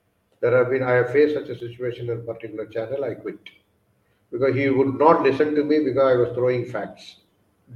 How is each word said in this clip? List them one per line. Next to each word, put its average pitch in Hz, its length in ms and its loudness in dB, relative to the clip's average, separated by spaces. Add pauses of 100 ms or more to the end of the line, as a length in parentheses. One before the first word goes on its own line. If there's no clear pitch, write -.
(400)
there 120 180 2
have 123 140 2
been, 131 100 0
I 127 120 0
have 123 180 2
faced 147 240 4
such 131 140 -6
a 117 100 -10
situation 120 500 -8
in 113 80 -4
a 117 40 -12
particular 110 440 -12
channel, 117 380 -6
I 113 100 -6
quit. 101 240 -12 (920)
Because 127 240 0
he 139 140 0
would 135 280 0
not 156 240 6
listen 147 340 2
to 147 80 2
me 151 160 0
because 135 220 0
I 131 140 4
was 120 180 2
throwing 123 320 0
facts. - 520 -12 (580)